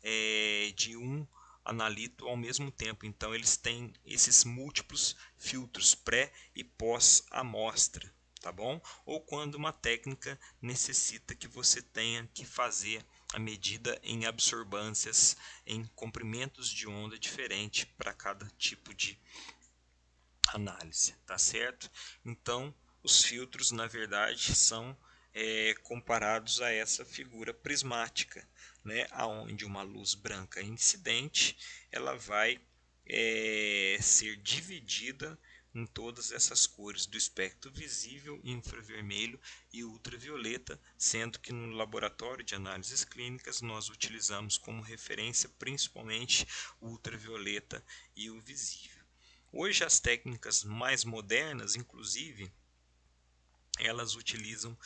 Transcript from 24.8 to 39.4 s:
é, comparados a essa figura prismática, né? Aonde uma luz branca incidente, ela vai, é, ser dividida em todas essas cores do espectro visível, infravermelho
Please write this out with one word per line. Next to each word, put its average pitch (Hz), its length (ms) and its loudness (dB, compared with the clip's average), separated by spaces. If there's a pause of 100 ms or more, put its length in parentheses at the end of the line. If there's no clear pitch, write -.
é, 110 480 2
comparados 113 800 0
a 120 100 2
essa 110 320 0
figura 117 480 -8
prismática, 131 960 -2 (340)
né? 110 280 -2
Aonde 110 560 -4
uma 98 160 -6
luz 101 320 -4
branca 98 480 -8
incidente, 113 960 2 (340)
ela 131 240 -2
vai, 110 420 2 (460)
é, 107 960 2
ser 107 380 4
dividida 139 1000 -4 (360)
em 113 120 -6
todas 117 460 -8
essas - 340 4
cores 104 400 -6
do 107 100 -8
espectro 95 540 -2
visível, 139 720 -8
infravermelho 113 1000 -6 (320)